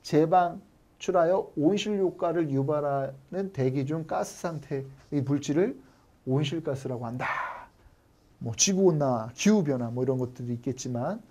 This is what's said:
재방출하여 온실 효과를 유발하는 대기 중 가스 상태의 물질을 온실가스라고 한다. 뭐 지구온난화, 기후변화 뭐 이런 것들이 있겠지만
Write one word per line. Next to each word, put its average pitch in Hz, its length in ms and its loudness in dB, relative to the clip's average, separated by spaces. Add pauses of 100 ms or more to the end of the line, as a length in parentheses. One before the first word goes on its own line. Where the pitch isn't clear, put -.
재방출하여 175 1500 2
온실 202 420 2
효과를 170 540 0
유발하는 143 1040 -2
대기 135 320 0
중 156 200 -4
가스 - 320 -4
상태의 151 460 -6 (400)
물질을 143 560 0 (480)
온실가스라고 135 760 -2
한다. 123 200 -6 (1120)
뭐 117 160 -8
지구온난화, 147 800 2
기후변화 143 580 2
뭐 123 120 -2
이런 131 140 2
것들이 123 380 -4
있겠지만 127 760 -4